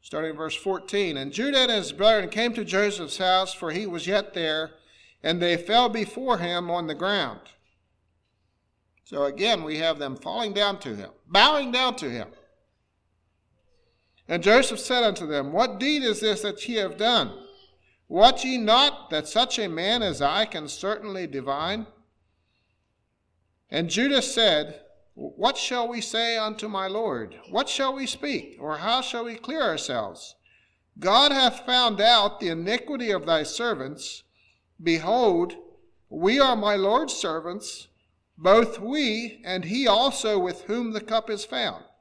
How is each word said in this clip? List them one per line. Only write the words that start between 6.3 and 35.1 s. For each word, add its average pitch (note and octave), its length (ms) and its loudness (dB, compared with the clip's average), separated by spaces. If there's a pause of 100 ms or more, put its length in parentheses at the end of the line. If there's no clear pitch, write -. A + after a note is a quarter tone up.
him F3 300 -4
on E3+ 180 -2
the D#3 80 -6
ground. D#3+ 440 -2 (1700)
So C#3+ 180 -4
again, E3 400 0
we D#3 140 -6
have D#3+ 220 0
them C3+ 180 -6
falling G#3 360 -6
down G3+ 280 -2
to A2+ 140 -10
him, G2+ 160 -14 (160)
bowing B3 440 6
down B3 260 0
to D3 120 -6
him. A#2 200 -8 (2000)
And F3 160 -2
Joseph G#3+ 380 6
said B3 220 0
unto F#3 220 0
them, C#3+ 280 -4
"What G3+ 260 0
deed C#4+ 240 0
is A3 160 0
this G#3+ 220 0
that - 260 -8
ye A#3+ 80 -4
have G3+ 220 -4
done? G#3 500 0 (640)
Wot A#3+ 340 6
ye B3+ 140 -2
not A#3+ 540 2
that D3+ 180 -4
such B3 300 0
a G3+ 100 -2
man F#3+ 320 -2
as F3+ 200 -2
I D#3+ 240 2
can D#3 220 -10
certainly G3 580 -6
divine?" D3 600 -4 (1800)
And E3 200 -4
Judah C4 320 2
said, F3 640 0 (280)
"What G#3+ 440 -2
shall B3 300 -4
we A#3+ 120 -8
say A#3 380 -2
unto G#3+ 320 -6
my F#3+ 180 -4
lord? F#3 520 -6 (100)
What A3 180 0
shall C4+ 260 -2
we C4+ 120 -6
speak? - 540 -8
Or D3+ 180 -6
how A3+ 240 0
shall A#3+ 240 -6
we A#3 100 -10
clear D4+ 260 -6
ourselves? B2+ 720 -4 (640)
God B3 320 4
hath C4 340 2
found B3 340 2
out G#3 400 6
the F#3+ 100 -2
iniquity A3+ 600 -2
of E3+ 140 0
thy D#3+ 180 2
servants. D3+ 800 -6 (580)
Behold, F3 760 2 (540)